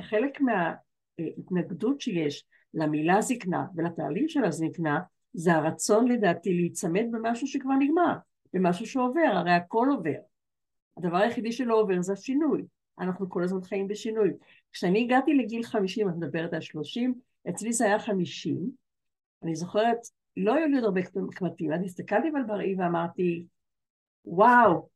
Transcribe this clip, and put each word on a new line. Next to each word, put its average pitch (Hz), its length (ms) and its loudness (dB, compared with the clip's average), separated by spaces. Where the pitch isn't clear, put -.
חלק 233 400 -2
מההתנגדות 180 1600 -2
שיש 165 440 -2
למילה 156 480 2
זקנה 180 440 -2
ולתהליך 165 540 -2
של 277 160 0
הזקנה, 156 540 -2
זה 170 200 2
הרצון 185 540 2
לדעתי 196 460 2
להיצמד 175 580 0
במשהו 233 360 -4
שכבר 269 320 -2
נגמר, 311 340 2
במשהו 180 320 2
שעובר, 254 480 2
הרי 175 180 2
הכל 220 400 2
עובר. 165 280 -2
הדבר 170 200 -2
היחידי 226 340 0
שלא 226 280 2
עובר 190 220 2
זה 185 120 -2
השינוי, 262 520 0
אנחנו 185 300 -4
כל 175 140 -2
הזמן 185 180 -2
חיים 196 260 -4
בשינוי. 214 420 0
כשאני 196 320 2
הגעתי 262 300 4
לגיל 233 300 0
חמישים, 202 460 -2
את 170 60 -4
מדברת 165 380 -4
על 160 80 -4
שלושים, 233 520 -4
אצלי 208 240 -4
זה 233 120 2
היה 208 140 4
חמישים, 185 720 -4
אני 165 120 -4
זוכרת, 214 420 0
לא 196 160 2
היו 320 140 2
לי 285 80 2
עוד 247 80 0
הרבה 185 180 2
קמטים, 165 420 -4
אז 170 120 -2
הסתכלתי 208 500 -2
על 269 80 -2
בראי 196 320 -4
ואמרתי, 175 680 -2
"וואו, 208 680 6